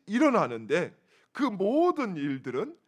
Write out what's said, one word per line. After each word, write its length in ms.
일어나는데, 880
그 120
모든 720
일들은 600